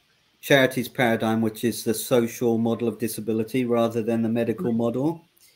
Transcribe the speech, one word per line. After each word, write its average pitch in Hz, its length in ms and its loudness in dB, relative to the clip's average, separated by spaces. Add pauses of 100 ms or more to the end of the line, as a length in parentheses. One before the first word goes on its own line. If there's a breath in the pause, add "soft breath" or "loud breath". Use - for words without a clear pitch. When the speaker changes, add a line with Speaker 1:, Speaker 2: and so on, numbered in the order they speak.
(400)
Speaker 1:
charities 131 480 2
paradigm, 113 520 2
which 110 240 -2
is 110 180 -2
the 113 120 0
social 117 640 0
model 117 280 0
of 107 120 -4
disability 110 640 -2
rather 117 380 0
than 113 200 0
the 113 60 0
medical 117 380 -2
Speaker 2:
Right. 117 100 0
Speaker 1:
model. 123 480 -2 (320 soft breath)